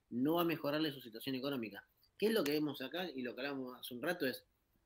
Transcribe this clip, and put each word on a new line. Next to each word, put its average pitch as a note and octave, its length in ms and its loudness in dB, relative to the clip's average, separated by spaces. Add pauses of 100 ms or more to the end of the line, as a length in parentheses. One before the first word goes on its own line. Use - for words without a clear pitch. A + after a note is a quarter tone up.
(100)
no C3 240 4
va F3 80 4
a - 20 4
mejorarle D3+ 480 2
su C3+ 80 -10
situación A#2+ 340 -6
económica. B2 500 -2 (320)
¿Qué G3 100 2
es A3+ 60 6
lo G#3 120 4
que C#3+ 80 4
vemos D3+ 280 0
acá? D#3 300 -4
Y C3 120 -4
lo A#2 120 -4
que A#2+ 60 -8
hablamos C3 380 -4
hace - 160 -10
un A#2+ 80 -8
rato E3+ 220 0
es, B2+ 200 -2 (420)